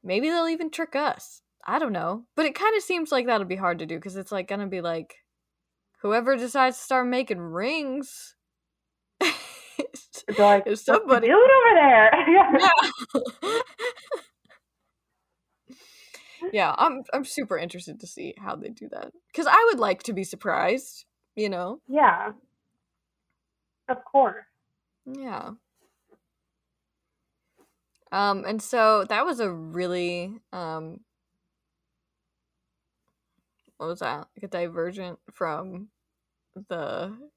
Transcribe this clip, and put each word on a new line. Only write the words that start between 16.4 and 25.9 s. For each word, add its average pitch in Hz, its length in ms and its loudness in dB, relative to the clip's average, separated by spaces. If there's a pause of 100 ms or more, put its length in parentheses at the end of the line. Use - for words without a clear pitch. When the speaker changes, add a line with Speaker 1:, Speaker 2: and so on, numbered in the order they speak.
Speaker 1:
Yeah, 180 260 0
I'm, 277 260 0 (100)
I'm 269 120 -4
super 208 320 -6
interested 170 420 -12
to 175 80 -20
see - 300 -14
how 196 180 -10
they - 140 -14
do - 200 -18
that. - 220 -14 (220)
'Cause 320 160 -4
I 466 220 6
would 254 80 -2
like 202 240 -2
to 233 100 -6
be 185 100 -6
surprised, 202 840 -4 (300)
you 214 140 -4
know? 185 380 -8
Speaker 2:
Yeah. 214 460 2 (1500)
Of 254 180 -6
course. 254 400 2 (600)
Speaker 1:
Yeah. 262 500 -12 (2500)